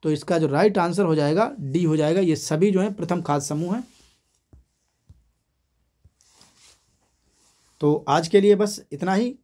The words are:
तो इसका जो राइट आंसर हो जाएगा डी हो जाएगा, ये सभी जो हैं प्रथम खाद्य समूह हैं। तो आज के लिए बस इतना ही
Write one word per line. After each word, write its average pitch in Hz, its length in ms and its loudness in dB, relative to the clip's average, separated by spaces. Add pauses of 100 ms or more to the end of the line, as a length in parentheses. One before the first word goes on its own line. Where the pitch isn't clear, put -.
तो 156 80 0
इसका 151 260 -2
जो 160 100 0
राइट 190 300 2
आंसर 180 280 0
हो 160 100 2
जाएगा 160 440 0
डी 151 240 -2
हो 160 140 2
जाएगा, 156 240 0
ये 165 160 0
सभी 165 340 0
जो 185 100 2
हैं 202 140 -2
प्रथम 175 260 -4
खाद्य 147 240 -2
समूह 170 300 -4
हैं। 247 80 -8 (4000)
तो 147 120 4 (160)
आज 165 180 2
के 202 140 4
लिए 202 140 6
बस 202 260 -4 (100)
इतना 185 220 -4
ही 240 200 0 (100)